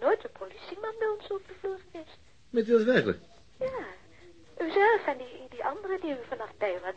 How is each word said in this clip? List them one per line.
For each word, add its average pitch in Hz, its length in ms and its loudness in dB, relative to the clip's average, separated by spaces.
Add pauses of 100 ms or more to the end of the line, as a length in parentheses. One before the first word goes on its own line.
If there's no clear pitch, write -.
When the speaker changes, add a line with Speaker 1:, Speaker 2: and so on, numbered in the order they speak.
Speaker 1:
nooit 381 240 4
een - 140 -14
politieman 440 600 -10
bij 440 100 0
ons 427 220 -4
op 392 180 -4
de 381 120 -18
vloer 381 180 -6 (120)
geweest. 320 260 -16 (340)
Speaker 2:
Met 226 160 2
wie 233 100 8
dat 214 100 6
werkelijk? 156 320 4 (400)
Speaker 1:
Ja. 523 260 -4 (760)
U 330 100 -2
zelf 415 360 4
en 285 120 0
die, 254 320 -14
die 240 140 -8
andere 381 360 -4
die 330 100 -4
u 277 60 -4 (120)
vannacht 226 300 -10
bij 196 160 0
u 180 100 -6
had, 185 120 -6